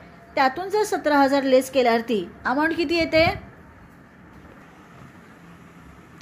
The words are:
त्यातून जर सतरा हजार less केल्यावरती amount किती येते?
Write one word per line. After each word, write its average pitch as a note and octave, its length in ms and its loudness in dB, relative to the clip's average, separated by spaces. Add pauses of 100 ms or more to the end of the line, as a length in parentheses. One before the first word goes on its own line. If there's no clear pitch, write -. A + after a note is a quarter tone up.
(340)
त्यातून C#4+ 340 0
जर G#4+ 140 0
सतरा D4 360 0
हजार C#4 240 2
less C4 280 2
केल्यावरती A3+ 580 0 (160)
amount D4+ 320 -2
किती E4 200 -2
येते? D#4+ 300 2 (3000)